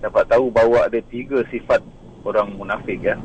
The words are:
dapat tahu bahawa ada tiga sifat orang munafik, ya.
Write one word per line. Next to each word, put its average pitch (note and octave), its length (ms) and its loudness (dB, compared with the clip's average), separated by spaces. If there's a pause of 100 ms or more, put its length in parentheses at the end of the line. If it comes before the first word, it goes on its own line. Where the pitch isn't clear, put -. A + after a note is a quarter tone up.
dapat A2 280 0
tahu A#2+ 240 2
bahawa A#2 320 4
ada A2+ 240 -2
tiga B2 400 -4
sifat C#3 320 0 (400)
orang G2+ 320 -2
munafik, G2 480 -8
ya. G#2+ 240 -2